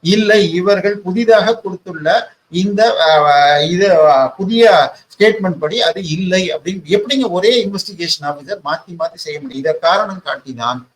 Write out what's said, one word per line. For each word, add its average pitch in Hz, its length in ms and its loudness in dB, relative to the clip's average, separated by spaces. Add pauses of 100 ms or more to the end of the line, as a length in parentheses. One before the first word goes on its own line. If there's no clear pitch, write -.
"இல்லை, 202 500 2
இவர்கள் 196 460 0
புதிதாக 214 600 2
கொடுத்துள்ள 175 720 -4 (200)
இந்த, 196 480 0
அஹ், 147 680 4
இது, 185 200 0
அஹ், 151 480 4
புதிய 196 540 4 (160)
ஸ்டேட்மெண்ட் 202 520 0
படி 160 220 -4
அது 190 260 -2
இல்லை" 180 480 -2
அப்படின்னு 185 300 -8
எப்படிங்க 214 440 -2
ஒரே 208 360 0
இன்வெஸ்டிகேஷன் 180 600 -8
ஆபீசர் 147 400 -8
மாத்தி 160 340 -8
மாத்தி 165 160 -6
செய்ய 151 240 -12
முடியும்? 135 220 -12
இதை 156 180 -2
காரணம் 190 460 -2
காட்டிதான் 123 580 -8 (120)